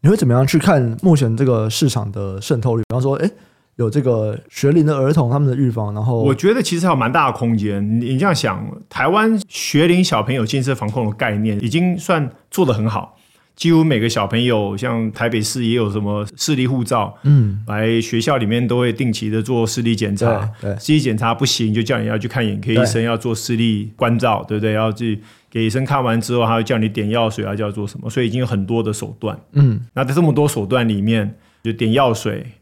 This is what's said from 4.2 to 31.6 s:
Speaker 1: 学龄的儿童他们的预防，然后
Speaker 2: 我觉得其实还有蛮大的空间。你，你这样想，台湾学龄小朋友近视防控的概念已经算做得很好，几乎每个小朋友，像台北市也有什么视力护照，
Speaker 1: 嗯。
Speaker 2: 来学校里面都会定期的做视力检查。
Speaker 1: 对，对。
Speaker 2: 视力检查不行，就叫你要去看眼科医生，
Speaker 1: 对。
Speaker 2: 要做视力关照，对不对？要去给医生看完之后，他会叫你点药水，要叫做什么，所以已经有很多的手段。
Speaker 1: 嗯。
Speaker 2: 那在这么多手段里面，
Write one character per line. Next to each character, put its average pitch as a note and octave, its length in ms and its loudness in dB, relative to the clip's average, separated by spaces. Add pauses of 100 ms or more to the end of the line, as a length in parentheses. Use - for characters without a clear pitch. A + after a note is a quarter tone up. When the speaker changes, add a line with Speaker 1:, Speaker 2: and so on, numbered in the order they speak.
Speaker 1:
学 C#3 220 0
龄 D#3+ 120 4
的 D3+ 140 2
儿 C3+ 160 2
童 C3+ 160 2
他 C3+ 80 0
们 C#3+ 100 2
的 B2 80 0
预 C3 140 2
防， G#2+ 240 -4
然 G#2+ 100 -4
后 A#2 200 0
Speaker 2:
我 C3+ 100 4
觉 G3 220 2
得 C4 60 0
其 E3+ 180 -2
实 F#3 80 0
还 F3 40 4
有 D3 40 2
蛮 B2 160 0
大 C#3+ 200 2
的 - 60 -6
空 A#2 180 0
间。 G2+ 280 -2 (160)
你， A#2+ 140 -2
你 C3 40 0
这 E3 80 0
样 F#3 80 2
想， G#2 320 -2 (240)
台 C3 180 -2
湾 G#3+ 400 2
学 - 400 0
龄 F3+ 160 4
小 A2+ 200 0
朋 A#2+ 100 -2
友 B2+ 100 0
近 C3+ 200 -2
视 C3+ 100 0
防 G#2+ 160 -4
控 A2+ 160 -2
的 G#2 80 -2
概 A2 220 -2
念 G#2+ 280 -2
已 A#2 60 -2
经 F3 300 0
算 D#3 280 -2 (220)
做 F3+ 160 0
得 B2 80 2
很 G#2+ 160 0
好， G#2 260 -6 (400)
几 E3+ 160 0
乎 D#3+ 120 6
每 C#3 160 2
个 A2+ 100 0
小 G#2+ 160 0
朋 A2+ 180 0
友， G#2+ 320 0
像 A2+ 360 -2
台 A#2 180 -2
北 A2+ 100 0
市 A#2 260 -4
也 A#2 100 2
有 G#2+ 160 0
什 G#2+ 80 -4
么 G#2 260 -4 (100)
视 D#3 200 -2
力 B2+ 100 0
护 B2 180 0
照， A2 380 -2
Speaker 1:
嗯。 A2 460 2
Speaker 2:
来 A2 340 0
学 A2+ 180 -2
校 C3+ 180 0
里 A2+ 100 0
面 A#2+ 200 0
都 A#2+ 120 0
会 B2 120 2
定 A#2 220 -2
期 G#2+ 160 -6
的 A2 140 -2
做 A#2 240 0
视 A#2 160 -4
力 A2+ 120 2
检 G2+ 200 -2
查。 G#2+ 440 0
Speaker 1:
对， G2+ 140 -6
对。 G#2+ 60 -8
Speaker 2:
视 D3+ 140 0
力 D#3 60 6
检 B2 160 0
查 A2+ 160 0
不 A#2+ 140 -2
行， A2+ 260 0
就 A2+ 120 0
叫 A#2 160 -2
你 A2 80 -4
要 A2 100 -2
去 G#2+ 100 -4
看 A#2+ 180 -2
眼 G2+ 140 -2
科 A2+ 120 -4
医 A2 60 2
生， A#2+ 160 2
Speaker 1:
对。 A2+ 100 0
Speaker 2:
要 A#2 120 0
做 A2+ 200 -4
视 A#2+ 200 -4
力 A2 400 0
关 A#2+ 220 0
照， G#2+ 300 0
对 G#2+ 100 -4
不 G#2 40 -2
对？ A2 120 0
要 A2 180 0
去 G#2+ 300 -4 (280)
给 A2+ 160 -2
医 A2 40 2
生 C3 140 -2
看 C3+ 200 0
完 A2+ 180 2
之 B2 120 -4
后， A#2+ 120 2
他 A2+ 100 2
会 A2+ 80 2
叫 A#2 140 0
你 A2 100 0
点 G#2 220 -4
药 A2+ 200 2
水， G#2+ 140 -6
要 G2+ 120 -6
叫 G#2 160 -4
做 G2+ 140 -6
什 - 140 -12
么， A2 100 -10
所 B2+ 120 -2
以 A#2+ 60 0
已 - 20 0
经 B2 100 -4
有 B2+ 60 0
很 G2+ 200 -2
多 A#2 180 0
的 G#2+ 100 -2
手 G#2+ 260 -10
段。 G#2 180 -6 (160)
Speaker 1:
嗯。 B2 280 4 (120)
Speaker 2:
那 C3+ 100 -2
在 C3 100 -2
这 E3+ 80 2
么 D#3 100 4
多 D3 160 2
手 G#2+ 180 -2
段 A#2 220 0
里 G2+ 140 0
面， G#2+ 320 0 (300)